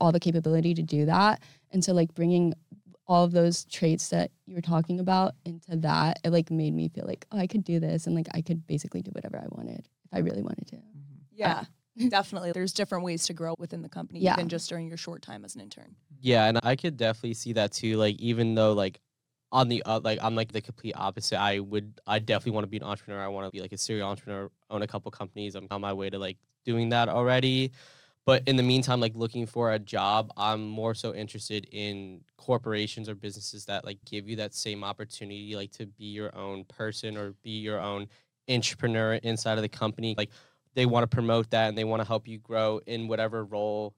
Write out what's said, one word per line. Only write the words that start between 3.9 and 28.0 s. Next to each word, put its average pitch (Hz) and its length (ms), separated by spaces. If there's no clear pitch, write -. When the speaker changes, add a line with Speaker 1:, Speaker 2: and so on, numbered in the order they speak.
Speaker 1:
that 170 220
you 185 80
were 170 60
talking 165 380
about 185 360
into 170 320
that, 156 460
it, 165 80
like, 165 180
made 156 240
me 160 160
feel - 160
like, - 260
"Oh, 214 60
I 185 80
could 196 180
do 170 160
this," 165 280
and, 170 80
like, 165 180
I 165 80
could 165 240
basically - 380
do - 80
whatever - 260
I - 140
wanted - 360
if - 80
I 92 80
really - 220
wanted - 280
to. - 80
Speaker 2:
Mm-hmm. 143 380
Speaker 3:
Yeah, 202 340
Speaker 1:
Yeah. 233 140
<laughs> - 0
Speaker 3:
definitely. 196 440
There's 180 200
different 190 300
ways 170 240
to 175 60
grow 165 260
within 170 240
the 160 60
company, 170 320
Speaker 1:
Yeah. 185 120
Speaker 3:
even 170 160
just 170 200
during 165 180
your 165 100
short 170 240
time 101 240
as - 80
an 110 80
intern. - 340
Speaker 4:
Yeah, 120 280
and 113 160
I 123 120
could 156 220
definitely 113 380
see 117 180
that 104 200
too. 110 240
Like, 107 220
even 113 360
though, 110 180
like, 98 260
on 127 180
the, 120 140
uh, 110 200
like, 110 180
I'm, 113 140
like, 113 160
the 107 100
complete - 360
opposite. 98 420
I 101 200
would, 104 480
I 107 120
definitely 110 340
wanna 104 140
be 107 100
an - 60
entrepreneur. 101 380
I 98 60
wanna 98 240
be, 95 100
like, 92 100
a 98 60
serial 104 320
entrepreneur, 101 400
own 104 100
a 107 60
couple 104 240
companies. 101 440
I'm 95 160
on 101 80
my 101 140
way 98 160
to, 98 80
like, 95 200
doing 117 240
that 117 180
already. 127 640